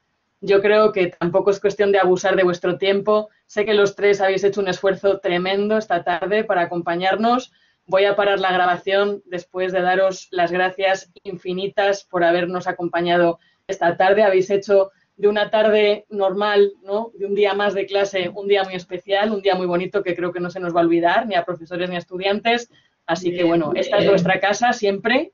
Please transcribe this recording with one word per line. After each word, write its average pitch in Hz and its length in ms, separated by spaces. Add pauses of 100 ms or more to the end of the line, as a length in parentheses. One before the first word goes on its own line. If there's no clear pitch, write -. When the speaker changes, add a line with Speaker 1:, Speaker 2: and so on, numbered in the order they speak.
(440)
Speaker 1:
Yo 196 160
creo 208 320
que 190 140
tampoco 185 460
es 196 80
cuestión 202 320
de 196 80
abusar 185 360
de 190 60
vuestro 180 380
tiempo. 202 500 (160)
Sé - 180
que 214 120
los 202 200
tres 202 260
habéis 190 220
hecho 202 160
un 190 100
esfuerzo 190 500
tremendo 196 580
esta 180 260
tarde 185 400
para 190 200
acompañarnos. 185 880 (340)
Voy 190 200
a 202 100
parar 196 240
la 185 120
grabación 190 760
después 180 440
de 185 100
daros 185 500
las 175 200
gracias 185 600 (120)
infinitas 196 840
por 175 180
habernos 175 440
acompañado 175 720 (300)
esta 170 300
tarde. 196 260
Habéis 185 260
hecho 196 400 (260)
de 202 120
una 208 240
tarde 214 580
normal, 202 640 (100)
¿no? 214 300
De 196 140
un 202 80
día 202 180
más 202 220
de 196 100
clase, 196 480
un 202 140
día 202 160
muy 190 100
especial, 196 580
un 196 120
día 190 100
muy 185 140
bonito 180 340
que 175 140
creo 175 180
que 180 60
no 175 100
se 185 100
nos 170 160
va 175 60
a - 20
olvidar, 170 440
ni 196 80
a 175 100
profesores 175 440
ni 180 60
a 175 40
estudiantes. 202 720 (340)
Así 175 240
que, 180 140
Speaker 2:
Bien. 170 40
Speaker 1:
bueno, 165 280
esta - 240
es - 100
vuestra 185 300
casa 208 340
siempre, 226 600